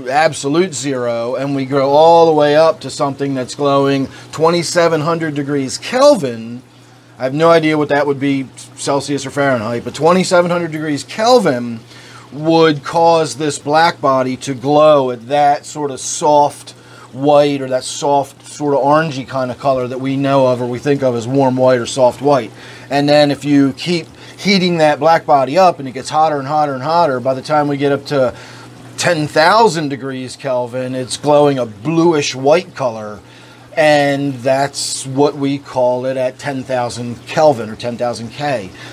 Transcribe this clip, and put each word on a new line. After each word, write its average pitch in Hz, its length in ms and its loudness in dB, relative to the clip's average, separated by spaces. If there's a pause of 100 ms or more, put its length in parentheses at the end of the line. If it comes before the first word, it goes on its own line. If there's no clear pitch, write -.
absolute 156 640 0
zero, 123 640 -4
and 139 200 -4
we 135 100 -4
grow 139 260 0
all 165 340 6
the 160 80 4
way 147 220 4
up 160 260 4
to 139 80 -10
something 139 460 -4
that's 127 180 -6
glowing 139 540 0 (240)
twenty-seven 165 680 0
hundred 160 340 -4
degrees 139 420 -4
Kelvin. 127 880 0 (560)
I 123 40 -4
have 131 120 -4
no 165 160 4
idea 156 260 4
what 147 120 0
that 143 180 2
would 139 120 -2
be 139 280 -2 (280)
Celsius 139 520 -4
or - 20 -10
Fahrenheit, 120 540 -2
but 120 100 -10
twenty-seven 175 560 2
hundred 175 220 -4
degrees 151 320 -6
Kelvin 147 800 0 (500)
would 160 520 2
cause 165 520 2
this 147 240 -6
black 156 420 0
body 131 360 0
to 135 180 -8
glow 143 560 4
at 117 160 -12
that 147 360 2
sort 143 280 -8
of 127 80 -12
soft - 720 0 (400)
white 143 500 2
or 131 80 -6
that 127 140 -4
soft 143 580 -2
sort 147 320 -4
of 135 60 2
orangey 139 480 0
kind 131 240 -4
of 117 80 -12
color 131 280 -2
that 127 120 -8
we 135 180 -4
know 139 300 2
of 123 160 0
or - 20 -4
we 120 140 -6
think 139 240 -2
of 127 100 2
as 117 140 -6
warm 131 300 2
white 127 200 4
or 117 80 -4
soft 131 380 0
white. 135 260 0 (400)
And 143 180 0
then 147 220 4
if 135 160 -6
you 139 280 2
keep 170 340 -4 (360)
heating 180 340 0
that 151 220 2
black 160 260 2
body 139 320 2
up, 180 220 4
and 135 80 -10
it 123 60 -10
gets 123 160 -10
hotter 156 280 0
and 135 100 -6
hotter 151 260 -2
and 127 100 -8
hotter. 156 360 0
By 131 140 -2
the 131 80 -6
time 147 260 0
we 143 100 -2
get 143 140 0
up 139 140 -2
to 135 300 -2 (640)
ten 156 300 0
thousand 165 640 2
degrees 131 460 -10
Kelvin, 127 580 -6
it's 127 240 -8
glowing 147 400 4
a 120 80 -2
bluish 147 680 0
white 156 400 0
color, 107 440 -6 (560)
and 143 600 2
that's 135 720 -4
what 143 280 0
we 139 220 -4
call 127 480 -4
it 131 120 -4
at 127 200 -4
ten 131 260 -8
thousand 120 520 -6 (100)
Kelvin 131 440 2
or 110 60 -12
ten 120 220 -8
thousand 117 320 -6
K. 131 400 -6 (240)